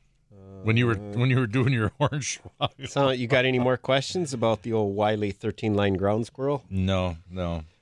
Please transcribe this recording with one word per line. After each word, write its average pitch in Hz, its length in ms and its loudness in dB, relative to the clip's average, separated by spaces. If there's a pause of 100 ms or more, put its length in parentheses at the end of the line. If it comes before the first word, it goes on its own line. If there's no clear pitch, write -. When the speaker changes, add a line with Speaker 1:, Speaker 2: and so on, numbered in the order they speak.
(640)
Speaker 1:
when 110 140 2
you 120 100 4
were, 113 80 2
Speaker 2:
Uh, 101 240 -8
Speaker 1:
when 127 100 2
you 127 80 4
were 127 100 2
doing 131 260 2
your 110 220 0
<laughs> - 40 -10
orange 147 400 -2 (200)
rock. 139 140 -2 (140)
Speaker 2:
So 139 240 2
you 123 160 -2
got 127 180 4
any 127 140 2
more 127 180 2
questions 135 560 -2
about 113 300 0
the 117 100 -4
old 104 220 0
wily 104 360 0
thirteen 107 440 -2
line 101 180 2
ground 104 320 2
squirrel? 135 440 -4
Speaker 1:
No, 92 480 0 (120)
no, 85 360 -6 (160)